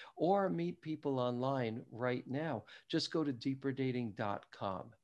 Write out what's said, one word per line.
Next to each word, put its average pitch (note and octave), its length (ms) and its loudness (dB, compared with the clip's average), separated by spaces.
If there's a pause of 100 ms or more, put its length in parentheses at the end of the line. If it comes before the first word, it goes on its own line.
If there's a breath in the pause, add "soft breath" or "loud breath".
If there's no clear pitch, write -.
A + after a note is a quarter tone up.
(160 loud breath)
or F#3+ 340 4
meet E3+ 320 -2
people D3 380 0
online B2 720 0
right B2 340 0
now, C3+ 380 -2 (240 loud breath)
just D#3+ 240 0
go E3 100 4
to D3 100 2
deeper C3+ 380 -2
dating B2 460 0
dot G#2 340 -2
com. F#2+ 400 -4 (140)